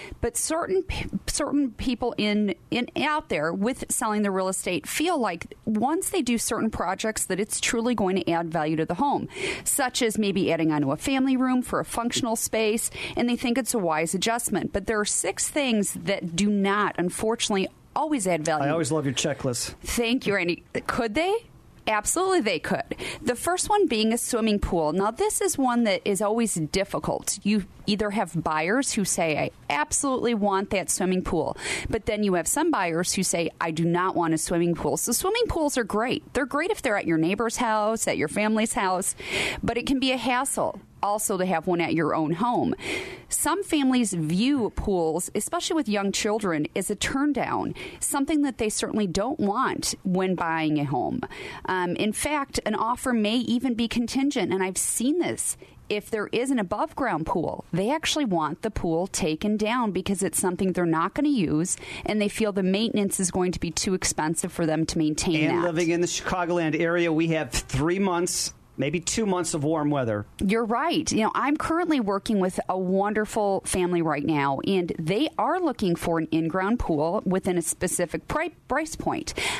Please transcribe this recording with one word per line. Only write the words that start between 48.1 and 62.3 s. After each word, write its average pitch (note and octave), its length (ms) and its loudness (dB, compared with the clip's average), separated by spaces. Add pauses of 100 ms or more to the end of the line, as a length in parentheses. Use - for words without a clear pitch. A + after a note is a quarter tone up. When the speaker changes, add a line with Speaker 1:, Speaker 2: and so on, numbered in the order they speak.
Speaker 1:
that C#4 160 -2
they A3 100 0
certainly G#3 380 0
don't G#3 320 -2
want - 640 0
when F#3+ 320 2
buying E3 420 0
a C#3+ 60 2
home. A2+ 380 -2 (440)
Um, F3+ 300 0
in G#3 180 0
fact, C#4+ 540 -2
an G#3+ 80 0
offer G4+ 380 0
may A3 240 2
even B3 360 0
be A3 140 0
contingent, A#3+ 640 0
and F#3+ 100 2
I've F#3 140 -2
seen C#4 400 0
this. F#3 400 -2 (320)
If G#3 220 -4
there G#3 160 -2
is B3 240 0
an B3+ 80 2
above-ground G#3 640 -2
pool, - 480 -2
they F#3+ 160 2
actually D#4 360 0
want E3 360 0
the A3 80 -2
pool E3+ 380 0
taken G3 500 0
down A3 340 2
because F#3 300 0
it's F#3 180 0
something F#3 340 2
they're F3+ 120 2
not E3 300 2
gonna D4+ 140 2
use, E3+ 480 2 (280)
and G#3+ 160 0
they G3+ 80 2
feel G#3 220 0